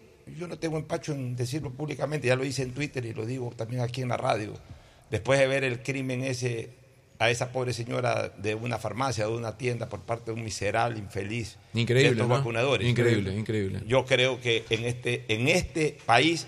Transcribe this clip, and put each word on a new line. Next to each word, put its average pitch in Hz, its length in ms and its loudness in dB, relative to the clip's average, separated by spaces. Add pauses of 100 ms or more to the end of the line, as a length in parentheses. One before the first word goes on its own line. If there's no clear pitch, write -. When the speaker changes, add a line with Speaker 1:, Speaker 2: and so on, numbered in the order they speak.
(380)
Speaker 1:
yo 175 100 -8
no 170 100 -8
tengo 160 200 -2
empacho 165 360 -4
en 127 240 -4
decirlo 123 340 -2
públicamente, 143 560 -4
ya 123 80 6
lo 131 80 -2
hice 139 200 -2
en 127 100 -6
Twitter 135 320 -4
y 113 80 -6
lo 110 120 -4
digo 123 300 -6
también 117 260 -4
aquí 120 200 -2
en 127 80 -2
la 110 80 0
radio, 107 360 0 (560)
después 135 300 2
de 135 80 6
ver 135 160 2
el 123 200 -2
crimen 131 400 -2
ese 123 600 -4 (360)
a 113 100 6
esa 123 240 0
pobre 127 180 -2
señora 117 680 -2
de 107 180 -2
una 113 240 -4
farmacia, 110 480 -2
de 110 40 0
una 113 260 -4
tienda, 120 300 -2
por 98 140 -10
parte 113 240 -6
de 113 60 -6
un 113 120 -6
miserable 110 560 0
infeliz 101 580 -6 (160)
Speaker 2:
Increíble, 120 360 6
Speaker 1:
de 127 60 4
estos 120 120 2
Speaker 2:
¿no? 123 80 4
Speaker 1:
vacunadores. 117 540 2
Speaker 2:
Increíble, 110 480 4
increíble. 104 480 -2
Speaker 1:
Yo 127 200 4
creo 127 360 4
que 117 280 2
en 113 140 2
este, 123 460 -2
en 113 180 2
este 165 580 0
país, 147 420 4